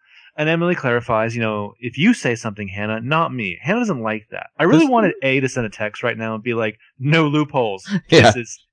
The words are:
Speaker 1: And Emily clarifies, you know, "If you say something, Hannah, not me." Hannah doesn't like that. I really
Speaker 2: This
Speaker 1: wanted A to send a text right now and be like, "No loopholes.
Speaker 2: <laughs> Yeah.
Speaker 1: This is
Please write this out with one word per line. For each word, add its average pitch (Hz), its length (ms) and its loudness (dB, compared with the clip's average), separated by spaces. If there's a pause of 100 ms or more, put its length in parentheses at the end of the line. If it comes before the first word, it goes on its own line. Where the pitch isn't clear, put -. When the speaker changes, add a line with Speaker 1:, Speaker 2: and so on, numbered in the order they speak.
(360)
Speaker 1:
And 151 120 0
Emily 170 260 2
clarifies, 117 640 0
you 117 60 -2
know, 107 380 -4
"If 123 180 -8
you 202 160 4
say 127 200 -2
something, 104 340 -8
Hannah, 104 320 -6
not 139 320 -2
me." 104 280 -6
Hannah 202 200 -2
doesn't 190 220 -2
like 107 280 -6
that. - 160 -12 (120)
I 151 60 2
really 254 220 6
Speaker 2:
This 269 40 0
Speaker 1:
wanted 220 320 2
A 135 180 2
to 131 80 -2
send 120 180 -4
a 104 40 -6
text 107 320 -8
right 117 160 -2
now 110 160 -6
and 110 80 -10
be 120 120 -4
like, 110 240 -4 (200)
"No 147 300 2
loopholes. 139 560 -2 (140)
Speaker 2:
<laughs> - 100 -10
Yeah. 151 240 8
Speaker 1:
This - 40 0
is - 360 -12